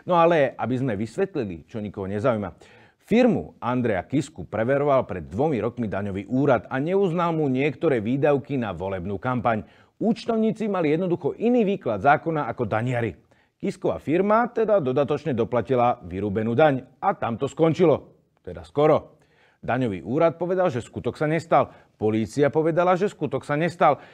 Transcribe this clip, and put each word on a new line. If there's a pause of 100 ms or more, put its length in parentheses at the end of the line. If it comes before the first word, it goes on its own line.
No
ale,
aby
sme
vysvetlili,
čo
nikoho
nezaujíma. (260)
Firmu
Andreja
Kisku
preveroval
pred
dvomi
rokmi
daňový
úrad
a
neuznal
mu
niektoré
výdavky
na
volebnú
kampaň. (400)
Účtovníci
mali
jednoducho
iný
výklad
zákona
ako
daniari. (480)
Kisková
firma
teda
dodatočne
doplatila
vyrúbenú
daň (160)
a
tam
to
skončilo. (320)
Teda
skoro. (400)
Daňový
úrad
povedal,
že
skutok
sa
nestal. (240)
Polícia
povedala,
že
skutok
sa
nestal. (120)